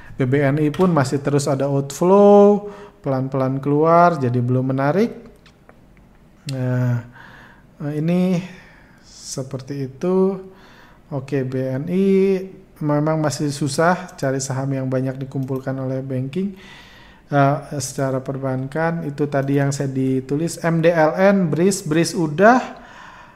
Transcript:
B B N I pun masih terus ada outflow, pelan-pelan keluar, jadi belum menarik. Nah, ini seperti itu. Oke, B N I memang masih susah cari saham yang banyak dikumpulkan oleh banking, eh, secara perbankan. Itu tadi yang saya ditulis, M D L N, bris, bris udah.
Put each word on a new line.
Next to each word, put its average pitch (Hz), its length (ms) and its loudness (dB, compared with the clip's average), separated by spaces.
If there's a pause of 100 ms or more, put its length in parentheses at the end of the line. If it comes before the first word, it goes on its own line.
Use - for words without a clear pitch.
(140)
B 127 160 -2
B 139 160 2
N 147 160 0
I 151 80 2
pun 180 240 2
masih 139 240 2
terus 143 320 0
ada 139 160 -2
outflow, 202 1040 6 (320)
pelan-pelan 135 560 -2
keluar, 165 560 4
jadi 127 240 0
belum 127 320 0
menarik. 147 400 0 (1400)
Nah, 127 480 -2 (880)
ini 175 480 0 (640)
seperti 135 880 -10
itu. 185 480 0 (720)
Oke, 139 320 -4
B 127 160 -6
N 131 320 -6
I 190 160 0 (720)
memang 151 400 0
masih 151 320 -2
susah 165 640 -2
cari 135 240 -4
saham 135 320 -6
yang 135 160 -4
banyak 131 320 -4
dikumpulkan 135 640 -6
oleh 131 160 -6
banking, 135 560 -6 (800)
eh, 139 220 4 (260)
secara 135 400 -4
perbankan. 135 880 -4
Itu 143 160 -2
tadi 139 320 0
yang 139 160 0
saya 143 160 -4
ditulis, 131 720 -2
M 165 160 0
D 165 160 4
L 160 240 2
N, 190 320 4
bris, 185 320 0
bris 156 320 0
udah. 185 480 4 (720)